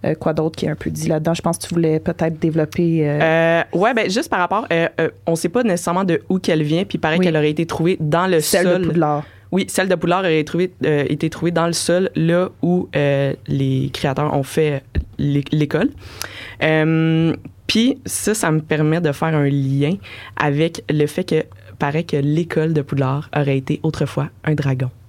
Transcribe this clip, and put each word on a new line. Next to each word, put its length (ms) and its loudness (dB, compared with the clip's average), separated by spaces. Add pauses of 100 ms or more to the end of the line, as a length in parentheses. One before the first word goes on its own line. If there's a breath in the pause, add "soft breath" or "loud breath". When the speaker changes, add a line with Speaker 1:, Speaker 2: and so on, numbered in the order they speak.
Speaker 1:
Euh, 80 2
quoi 200 -2
d'autre 220 -2
qui 120 -2
est 20 0
un 60 -2
peu 160 -6
dit 160 -4
là-dedans ? 260 0
Je 80 -4
pense 160 -2
que 100 -12
tu 60 -6
voulais 260 2
peut-être 400 -2
développer, 720 2
euh, 100 0
Speaker 2:
Euh, 440 2 (100)
ouais, 220 2
ben, 160 0
juste 180 -2
par 100 -2
rapport, 320 0
euh, 160 2 (140)
euh, 80 0 (160)
on 100 2
sait 140 -2
pas 140 0
nécessairement 400 0
de 260 2
où 80 2
qu'elle 240 0
vient, 240 0
puis 140 -4
paraît 180 2
Speaker 1:
Oui. 80 4
Speaker 2:
qu'elle 100 2
aurait 140 4
été 160 0
trouvée 340 0
dans 280 2
le 120 4
Speaker 1:
Celle 280 2
de 60 4
Speaker 2:
sol. 100 2
Speaker 1:
Poudlard. 400 0 (280 loud breath)
Speaker 2:
Oui, 180 0
celle 180 0
de 80 2
Poudlard 240 0
aurait 240 2
trouvé, 280 -2 (140)
euh, 240 2
été 220 -2
trouvée 200 -2
dans 160 2
le 60 -2
sol, 420 0
là 340 2 (120)
où, 340 0
euh, 380 2 (140)
les 440 0
créateurs 440 -2
ont 80 0
fait 400 0 (340)
l'é-, 340 0
l'école. 380 2 (760 loud breath)
Euh, 680 2 (320)
puis 400 2
ça, 280 -2
ça 180 0
me 100 2
permet 400 0
de 100 0
faire 240 -2
un 140 2
lien 440 0 (420 loud breath)
avec 540 0
le 180 2
fait 160 -4
que 220 0 (340)
paraît 240 0
que 140 -2
l'école 560 0
de 80 2
Poudlard 540 -2
aurait 220 0
été 260 -4
autrefois 460 -2 (140)
un 120 0
dragon. 340 -2 (200)